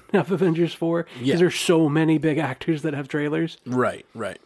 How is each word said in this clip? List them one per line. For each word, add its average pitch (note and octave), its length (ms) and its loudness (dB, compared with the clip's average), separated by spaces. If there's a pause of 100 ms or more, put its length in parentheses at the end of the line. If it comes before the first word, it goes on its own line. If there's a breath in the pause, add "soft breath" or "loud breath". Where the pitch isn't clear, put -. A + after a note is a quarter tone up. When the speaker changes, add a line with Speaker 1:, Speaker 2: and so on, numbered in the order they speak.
Speaker 1:
<laughs> - 100 -18
of F3+ 200 2
Avengers E3 420 0
four. E3 300 -2
'Cause - 180 -14
Speaker 2:
Yeah. C#3 140 2
Speaker 1:
there's E3+ 180 4
so E3 340 2
many D#3+ 300 2
big D3+ 200 0
actors D3 440 -4
that D3+ 120 -4
have C#3 140 -8
trailers. D3+ 580 -2
Speaker 2:
Right, B2 380 -2 (100)
right. G#2 320 -8